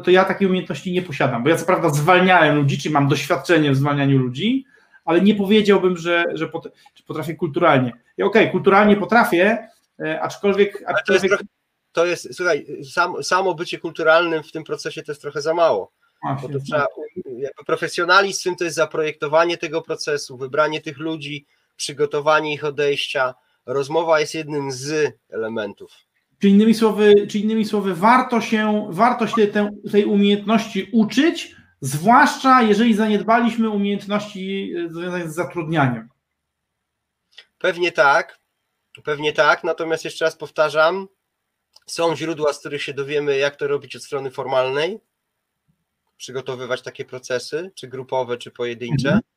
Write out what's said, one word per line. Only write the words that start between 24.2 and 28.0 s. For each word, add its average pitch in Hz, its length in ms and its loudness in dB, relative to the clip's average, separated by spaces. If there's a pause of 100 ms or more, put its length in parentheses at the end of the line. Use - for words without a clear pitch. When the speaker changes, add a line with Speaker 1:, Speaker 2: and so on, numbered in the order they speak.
Speaker 2:
jest 151 140 -4
jednym 147 380 -6
z 139 400 -4 (180)
elementów. 107 600 -8 (460)
Speaker 1:
Czy 202 100 2
innymi 214 260 6
słowy, 208 520 4
czy - 120 -6
innymi 214 260 0
słowy, 202 300 -2
warto 233 460 2